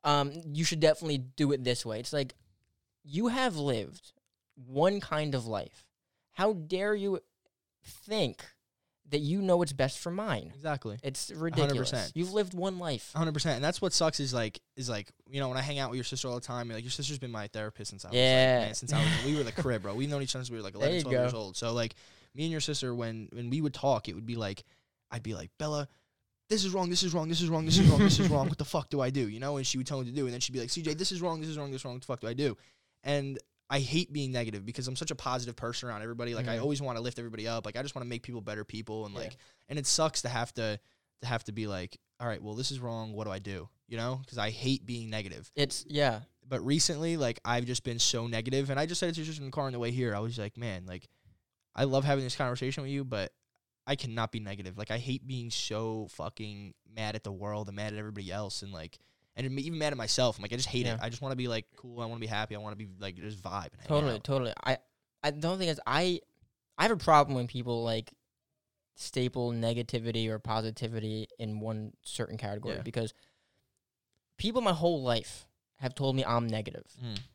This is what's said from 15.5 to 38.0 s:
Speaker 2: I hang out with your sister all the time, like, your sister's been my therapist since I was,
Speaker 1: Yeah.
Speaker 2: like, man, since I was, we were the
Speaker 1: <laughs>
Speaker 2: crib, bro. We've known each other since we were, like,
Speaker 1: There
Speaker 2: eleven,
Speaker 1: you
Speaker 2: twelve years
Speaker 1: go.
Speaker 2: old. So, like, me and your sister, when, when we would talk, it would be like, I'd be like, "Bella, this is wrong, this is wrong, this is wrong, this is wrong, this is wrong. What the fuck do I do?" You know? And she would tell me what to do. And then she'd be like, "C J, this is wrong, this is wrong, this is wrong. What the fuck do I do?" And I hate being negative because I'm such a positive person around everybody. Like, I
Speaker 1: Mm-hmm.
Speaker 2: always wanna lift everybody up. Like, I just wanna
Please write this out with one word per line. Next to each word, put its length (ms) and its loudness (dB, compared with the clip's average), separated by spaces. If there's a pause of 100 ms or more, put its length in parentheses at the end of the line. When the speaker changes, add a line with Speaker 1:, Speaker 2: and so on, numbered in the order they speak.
Speaker 2:
I 20 0
hang 180 -2
out 120 -2
with 80 -4
your 60 -2
sister 240 -4
all 60 -2
the 60 -4
time, 300 -6
like, 120 -6
your 80 -6
sister's 280 -4
been 120 -6
my 180 -6
therapist 420 -6
since 140 -14
I 40 -14
was, 80 0
Speaker 1:
Yeah. 440 8
Speaker 2:
like, 80 2
man, 60 -6
since 180 -2
I 100 4
was, 240 4
we 100 2
were 80 2
the 80 -2
Speaker 1:
<laughs> 100 -2
Speaker 2:
crib, 200 2
bro. 120 -4
We've 140 0
known 140 0
each 120 -2
other 100 -4
since 60 -8
we 60 -6
were, 60 -6
like, 100 -8
Speaker 1:
There 100 -2
Speaker 2:
eleven, 140 4
Speaker 1:
you 60 2
Speaker 2:
twelve 120 0
years 180 4
Speaker 1:
go. 60 -2
Speaker 2:
old. 180 -6
So, 180 0
like, 200 0 (400)
me 100 -2
and 60 0
your 120 0
sister, 320 -2
when, 380 -4
when 180 -4
we 100 2
would 140 2
talk, 340 2
it 60 -6
would 120 -8
be 100 -4
like, 280 -4 (460)
I'd 120 -8
be 120 -4
like, 240 -10
"Bella, 280 -2 (640)
this 160 2
is 100 0
wrong, 160 2
this 140 4
is 100 0
wrong, 140 0
this 120 2
is 80 2
wrong, 180 2
this 120 8
is 100 10
wrong, 120 10
this 180 8
is 100 6
wrong. 200 4
What 100 -2
the 60 -2
fuck 260 -2
do 100 0
I 100 2
do?" 180 0
You 100 -6
know? 200 -2
And 80 -2
she 120 0
would 80 -2
tell 120 -4
me 60 -4
what 60 -6
to 60 -4
do. 80 2
And 80 -2
then 80 -6
she'd 120 -2
be 60 -2
like, 120 -4
"C 120 -2
J, 120 0
this 180 -2
is 100 -4
wrong, 180 -2
this 100 -4
is 60 -4
wrong, 140 -6
this 120 -6
is 20 -12
wrong. 100 -6
What 80 -8
the 40 -16
fuck 140 -4
do 60 -6
I 80 -2
do?" 220 2 (480)
And 340 0 (360)
I 60 4
hate 320 2
being 180 -2
negative 340 -4
because 220 -6
I'm 80 -4
such 160 -4
a 60 -4
positive 400 -2
person 320 -6
around 140 -6
everybody. 340 -6
Like, 100 -2
I 80 -2
Speaker 1:
Mm-hmm. 80 -2
Speaker 2:
always 180 0
wanna 200 -4
lift 180 -4
everybody 300 -6
up. 180 -2
Like, 100 -8
I 60 -4
just 140 -8
wanna 100 -6